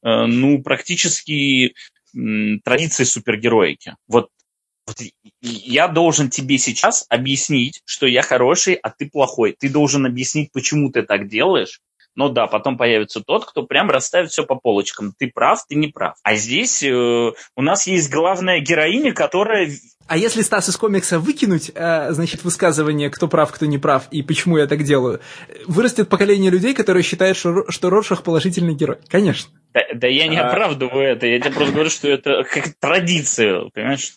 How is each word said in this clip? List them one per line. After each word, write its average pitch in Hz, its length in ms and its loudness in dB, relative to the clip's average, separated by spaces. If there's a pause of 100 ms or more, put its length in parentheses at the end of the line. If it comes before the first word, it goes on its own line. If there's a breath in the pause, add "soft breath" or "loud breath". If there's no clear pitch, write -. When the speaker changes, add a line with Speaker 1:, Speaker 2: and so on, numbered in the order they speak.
Speaker 1:
э, 113 220 2
ну, 131 360 2
практически, 139 1120 0 (400 loud breath)
м, 107 500 -2
традиция 131 420 0
супергероики. 107 880 0 (120)
Вот, 117 220 2 (580)
вот - 140 -14
и-, 110 120 -16 (280)
и-, 123 60 -10 (240)
я 151 160 2
должен 160 420 2
тебе 135 280 -2
сейчас - 520 -2
объяснить, 131 760 -2
что - 220 -2
я 123 140 4
хороший, 139 540 2
а - 140 -8
ты 143 200 -10
плохой. 131 480 0
Ты 139 120 -4
должен 139 360 2
объяснить, 127 460 -4
почему 139 400 -2
ты 113 120 0
так 101 260 -2
делаешь, 127 500 0 (360 soft breath)
но 139 140 0
да, 120 180 0
потом 123 300 -2
появится 113 440 0
тот, 175 240 -2
кто - 180 -6
прям 151 260 0
расставит 160 420 0
всё - 140 -4
по 131 100 -2
полочкам. 101 640 -2
Ты 135 160 -6
прав, 151 340 0
ты 143 80 -8
не 151 120 0
прав. 92 360 -6
А 107 120 0
здесь, 131 480 -2
э, 139 80 0
у 120 680 0
нас 170 260 0
есть 175 240 0
главная 180 500 0
героиня, 170 520 0
которая 190 540 0
в- 143 60 -8 (340)
Speaker 2:
А 160 100 0
если 220 260 0
Стас 196 260 0
из 180 80 -4
комикса 196 420 0
выкинуть, 196 540 0
э, 165 400 0
значит, 160 300 -4
высказывание, 151 680 0
кто 170 180 -2
прав, 151 240 2
кто - 140 -4
не 147 140 0
прав 139 320 2
и 151 100 -4
почему 160 360 0
я 143 100 4
так 151 160 -2
делаю, 131 360 0 (480 loud breath)
вырастет 220 420 2
поколение 196 420 2
людей, 185 240 2
которые 185 280 2
считают, 185 340 0
что 175 140 -2
Ро-, 185 200 0
что 180 180 -2
Роршах 202 340 0
положительный 170 520 0
герой. 147 220 -2 (120)
Конечно. 190 420 0 (220)
Speaker 1:
Да, 120 80 2 (140)
да 123 120 0
я 143 200 2
не 156 100 0
Speaker 3:
А. 151 100 2
Speaker 1:
оправдываю 135 580 0
это, 123 220 0
я 120 120 4
тебе 143 120 -2
просто 139 220 0
говорю, 156 160 2
что - 180 -4
это 139 360 2
как 139 220 -4 (140)
традиция, 143 920 0
понимаешь? 131 440 -6